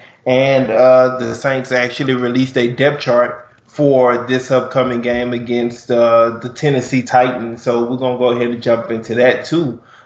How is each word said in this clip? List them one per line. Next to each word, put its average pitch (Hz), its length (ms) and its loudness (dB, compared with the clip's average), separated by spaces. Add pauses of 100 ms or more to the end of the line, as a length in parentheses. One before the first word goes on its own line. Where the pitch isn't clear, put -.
(260)
And, 131 440 2
uh, 127 480 4
the 113 160 -6
Saints 131 380 -4
actually 127 420 -2
released 123 420 -2
a 120 140 2
depth 143 300 0
chart - 480 0 (180)
for 127 600 2
this 127 240 -2
upcoming 123 500 0
game 120 300 -2
against, 120 580 -4
uh, 117 500 2
the 123 100 -10
Tennessee 131 520 -2
Titans. 123 580 0
So 120 240 0
we're 123 120 -4
gonna 127 200 -4
go 123 120 0
ahead 120 220 0
and 117 120 -8
jump 117 300 -2
into 110 240 -6
that 120 280 2
too. 156 380 -4 (240)